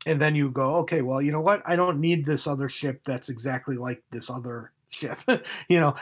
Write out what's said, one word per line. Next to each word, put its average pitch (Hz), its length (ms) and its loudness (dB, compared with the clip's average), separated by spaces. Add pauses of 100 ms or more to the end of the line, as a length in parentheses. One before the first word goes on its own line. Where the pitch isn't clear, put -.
and 156 160 2
then 151 140 4
you 143 140 2
go, 135 260 0
"Okay, 165 260 2
well, 131 180 0
you 143 120 2
know 156 80 0
what? 190 260 4
I 170 100 2
don't 175 240 2
need 165 240 2
this 147 220 0
other 139 220 -2
ship 135 360 -6
that's 127 240 -6
exactly 127 480 -6
like 123 260 -6 (100)
this 117 180 -8
other 120 420 -10 (180)
ship." - 360 -8
<laughs> 247 200 2 (220)
You 175 120 8
know, 147 220 4